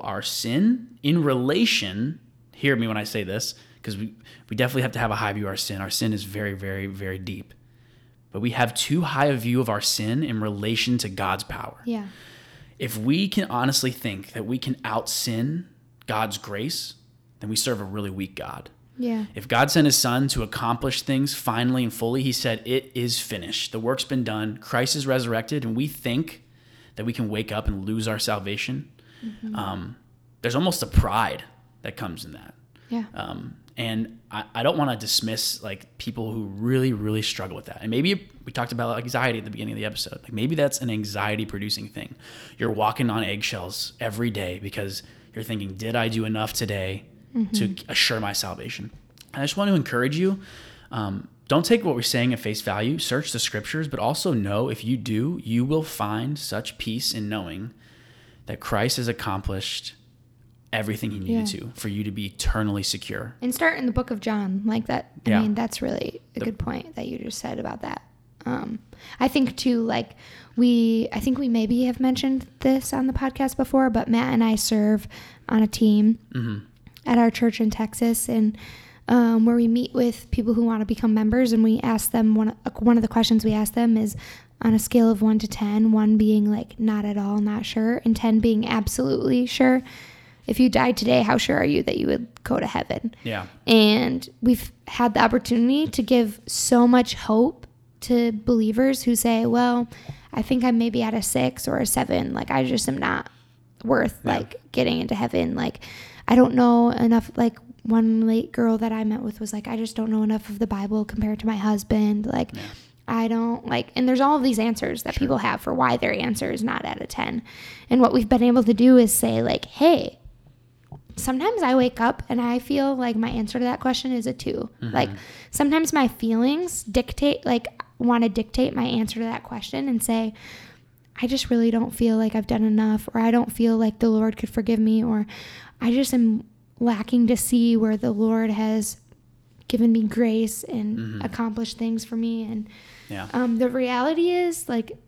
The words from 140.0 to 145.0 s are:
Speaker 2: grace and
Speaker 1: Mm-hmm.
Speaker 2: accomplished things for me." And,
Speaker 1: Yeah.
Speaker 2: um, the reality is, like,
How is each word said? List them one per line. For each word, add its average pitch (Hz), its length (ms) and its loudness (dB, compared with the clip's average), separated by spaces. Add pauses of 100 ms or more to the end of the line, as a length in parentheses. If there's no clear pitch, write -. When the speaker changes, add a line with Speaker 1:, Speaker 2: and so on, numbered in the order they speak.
Speaker 2:
grace 220 600 0
and 214 340 -4
Speaker 1:
Mm-hmm. 214 240 -6
Speaker 2:
accomplished 226 560 -4
things 226 280 -4
for 226 100 -10
me." 226 280 -2
And, 214 240 -8 (420)
Speaker 1:
Yeah. - 240 -8
Speaker 2:
um, 240 240 0
the 247 120 2
reality 262 600 0
is, 349 400 -2
like, 226 280 -4 (100)